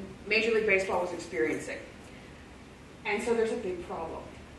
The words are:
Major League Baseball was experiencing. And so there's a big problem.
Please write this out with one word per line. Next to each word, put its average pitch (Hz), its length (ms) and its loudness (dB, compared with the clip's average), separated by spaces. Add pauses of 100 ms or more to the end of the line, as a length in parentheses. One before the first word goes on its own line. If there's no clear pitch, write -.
(260)
Major 220 280 4
League 208 120 6
Baseball 190 340 4
was 175 120 0
experiencing. 156 640 0 (1300)
And 208 180 2
so 240 120 6
there's 226 180 6
a - 40 2
big 180 300 -2
problem. 160 360 -6 (360)